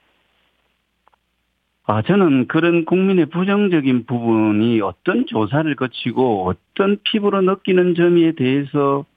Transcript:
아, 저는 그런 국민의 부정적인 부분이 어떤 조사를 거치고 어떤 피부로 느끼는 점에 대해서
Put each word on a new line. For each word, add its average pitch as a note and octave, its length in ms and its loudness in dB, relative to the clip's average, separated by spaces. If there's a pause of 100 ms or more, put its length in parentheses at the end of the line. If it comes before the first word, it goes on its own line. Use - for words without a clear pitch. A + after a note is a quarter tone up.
(1800)
아, G#2+ 180 0
저는 D#3 440 2
그런 E3+ 380 0
국민의 F#3 420 2
부정적인 E3+ 800 0
부분이 A2+ 720 0
어떤 F3 460 -2
조사를 C#3+ 480 -2
거치고 A#2 760 -2
어떤 G3+ 540 -4
피부로 G3+ 380 -2
느끼는 F#3 560 0
점에 E3+ 400 4
대해서 C#3 680 -2 (120)